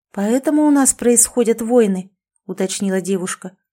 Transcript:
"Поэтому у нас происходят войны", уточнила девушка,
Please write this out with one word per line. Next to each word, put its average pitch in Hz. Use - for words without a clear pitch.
"Поэтому 269
у 294
нас 277
происходят 233
войны", 220
уточнила 190
девушка, 185